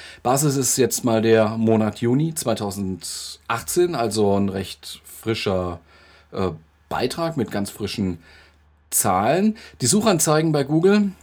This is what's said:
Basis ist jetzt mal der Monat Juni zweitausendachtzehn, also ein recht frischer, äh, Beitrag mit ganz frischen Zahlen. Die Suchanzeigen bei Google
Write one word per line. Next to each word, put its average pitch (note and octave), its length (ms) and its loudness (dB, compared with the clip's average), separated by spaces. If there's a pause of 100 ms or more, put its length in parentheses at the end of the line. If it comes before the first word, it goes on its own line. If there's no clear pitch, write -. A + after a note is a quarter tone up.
(220)
Basis C#3+ 360 2
ist B2+ 200 0
jetzt A#2+ 260 2
mal A2+ 200 2
der A2 340 4
Monat A2 440 2
Juni C#3+ 340 0
zweitausendachtzehn, G#2+ 1600 -4
also G#2 440 2
ein G2+ 100 0
recht - 560 -10
frischer, F#2 720 -4 (520)
äh, F#2+ 180 -2 (380)
Beitrag D#3+ 480 -4
mit A#2+ 140 -2
ganz G#2 220 -6
frischen F#2+ 480 -6 (720)
Zahlen. C3+ 640 2 (240)
Die B2+ 60 0
Suchanzeigen E3 640 2
bei D3 120 0
Google F#3 600 2